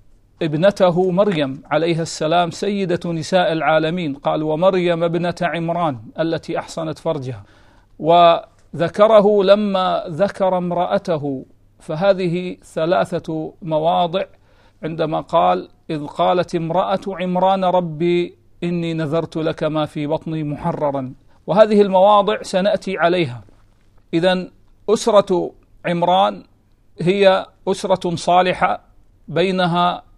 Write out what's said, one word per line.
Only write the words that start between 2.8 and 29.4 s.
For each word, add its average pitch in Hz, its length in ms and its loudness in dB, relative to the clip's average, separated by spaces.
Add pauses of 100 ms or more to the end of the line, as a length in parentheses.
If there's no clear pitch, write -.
نساء 165 420 0
العالمين، 156 640 0
قال: 156 280 -4
"ومريم 170 600 0
ابنة 170 380 -2
عمران 165 560 -4 (220)
التي 165 380 -4
أحصنت 160 400 -8
فرجها". 131 440 -6 (560)
وذكره 175 1500 4
لما 190 640 2
ذكر 185 500 -2
امرأته، 175 880 -4 (340)
فهذه 180 840 -2
ثلاثة 165 880 -4 (100)
مواضع 170 640 -2 (580)
عندما 160 380 -4
قال: 180 480 0 (220)
"إذ 147 160 -6
قالت 175 480 0
امرأة 180 540 -2
عمران 185 560 0
ربي 175 760 0 (260)
إني 170 300 -4
نذرت 160 420 -4
لك 160 280 -2
ما 151 220 -2
في 147 200 -8
بطني 156 380 -4
محرراً". 147 680 -4 (340)
وهذه 208 360 6
المواضع 202 600 4
سنأتي 190 560 -2
عليها. 156 460 0 (720)
إذن 180 360 0 (400)
أسرة 196 600 2 (360)
عمران 175 560 0 (580)
هي 190 460 2 (220)
أسرة 185 480 -2
صالحة 180 640 2 (480)
بينها 175 720 0 (160)